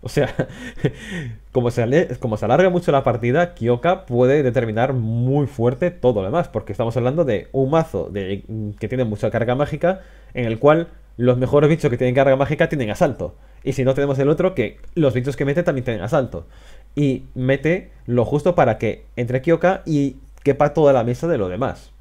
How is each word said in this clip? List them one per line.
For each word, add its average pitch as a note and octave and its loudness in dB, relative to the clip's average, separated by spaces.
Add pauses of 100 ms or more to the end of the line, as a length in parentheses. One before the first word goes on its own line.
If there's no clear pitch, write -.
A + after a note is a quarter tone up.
O G#2+ -10
sea, C3+ 0 (600)
<laughs> E3+ -12
como A#2+ 0
se A#2+ -2
ale-, B2+ 0
como G#2+ -4
se A2 -6
alarga D#3 2
mucho F3 -2
la C3+ 2
partida, B2 0
Kyoka A#2+ -2
puede B2+ 2
determinar A#2 0
muy B2 0
fuerte B2 0
todo B2 0
lo F#2+ -2
demás, D#3 -2
porque - -6
estamos A#2 -4
hablando C3 0
de A2 -2
un C3+ 0
mazo D#3 -2
de, F#2+ -6 (340)
que A2 -6
tiene B2+ -2
mucha G#2+ -4
carga A#2 -2
mágica, D#3 -2 (320)
en A#2+ -4
el A2 -2
cual D#3+ 4 (280)
los B2 2
mejores C3+ 4
bichos D#3 2
que A#2 -4
tienen B2+ 0
carga C3+ 4
mágica D3 0
tienen B2+ -4
asalto. G2+ -2 (280)
Y C3 -4
si C3+ -2
no C3 4
tenemos C3+ 0
el C#3 2
otro, F3+ 0
que - -4 (160)
los D3 4
bichos B2+ -2
que D3+ -2
mete C#3+ 0
también C#3+ 0
tienen A2+ -4
asalto. A#2 -2 (480)
Y C#3+ 0 (100)
mete C3+ -2 (160)
lo A#2+ 2
justo D3+ 0
para B2+ 2
que - -4 (120)
entre B2 -2
Kyoka E3+ 2
y C#3+ -2 (260)
quepa C#3+ 2
toda C#3+ 6
la A#2+ 4
mesa B2 -2
de E3 2
lo F#2+ -2
demás. G#2 -6